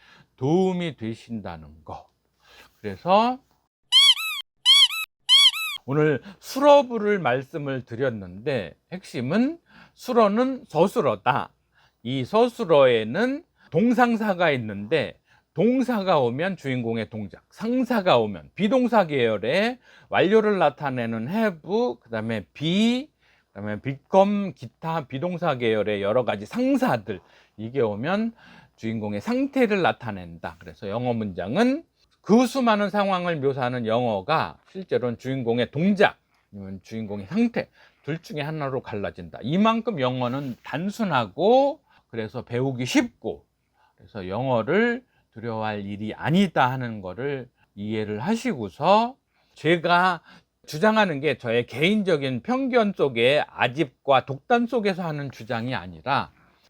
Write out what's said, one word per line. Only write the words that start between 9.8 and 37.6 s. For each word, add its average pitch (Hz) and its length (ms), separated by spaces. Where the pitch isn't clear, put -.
수러는 240 760
서술어다. 139 800
이 127 220
서술어에는 165 1160
동상사가 214 800
있는데 107 640
동사가 214 640
오면 139 380
주인공의 117 540
동작, 107 400
상사가 226 640
오면 98 380
비동사 220 500
계열의 139 720
완료를 202 480
나타내는 127 720
have, 196 320
그다음에 110 520
be, 220 560
그다음에 104 280
become, 196 720
기타 160 520
비동사 165 500
계열의 107 460
여러 110 240
가지 107 220
상사들 202 720
이게 120 240
오면 156 520
주인공의 107 440
상태를 240 640
나타낸다. 90 720
그래서 82 320
영어 123 240
문장은 113 720
그 240 260
수많은 220 420
상황을 180 460
묘사하는 127 500
영어가 110 720
실제로는 123 480
주인공의 123 500
동작, 180 480
아니면 98 300
주인공의 104 460
상태 226 420